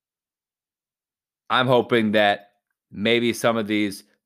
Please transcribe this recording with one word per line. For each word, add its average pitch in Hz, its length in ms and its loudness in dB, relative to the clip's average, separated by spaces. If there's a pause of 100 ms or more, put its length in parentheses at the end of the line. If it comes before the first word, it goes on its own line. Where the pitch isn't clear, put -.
(1500)
I'm 123 180 0
hoping 117 460 2
that 104 400 0 (380)
maybe 117 420 -2
some 117 240 -2
of 110 100 -4
these 104 380 -4 (220)